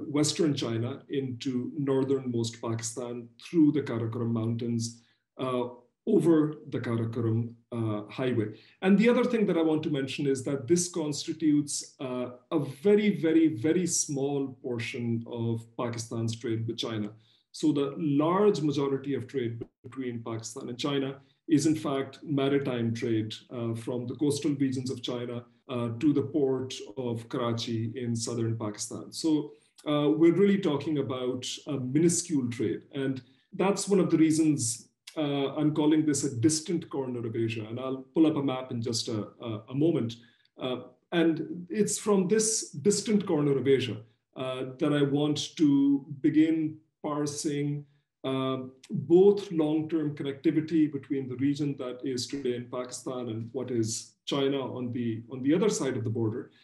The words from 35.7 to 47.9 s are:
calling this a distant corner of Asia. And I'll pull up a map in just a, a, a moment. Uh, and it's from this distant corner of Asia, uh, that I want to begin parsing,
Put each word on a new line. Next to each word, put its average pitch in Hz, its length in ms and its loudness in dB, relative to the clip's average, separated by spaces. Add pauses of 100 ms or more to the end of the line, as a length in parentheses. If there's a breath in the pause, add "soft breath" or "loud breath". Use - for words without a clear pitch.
calling 156 300 4
this 147 180 2
a 135 120 -2
distant 156 540 0
corner 123 380 -4
of 113 80 -6
Asia. 113 340 -2
And 117 100 -8
I'll 131 240 -6 (120)
pull 160 100 6
up 156 120 4
a 139 60 0
map 131 280 -4
in 120 100 -4
just 117 280 -4
a, 107 180 -4 (140)
a, 110 280 -8
a 131 60 -8
moment. 139 400 0 (420 soft breath)
Uh, 127 200 -4 (340)
and 165 580 0
it's 208 300 0
from 196 280 2
this 214 440 0
distant 202 560 2
corner 143 300 2
of 120 100 -2
Asia, 113 300 2 (380 soft breath)
uh, 131 280 -6 (160)
that 151 120 2
I 147 120 4
want 143 540 0
to 139 480 4 (160)
begin 156 560 2 (240)
parsing, 147 840 -4 (380)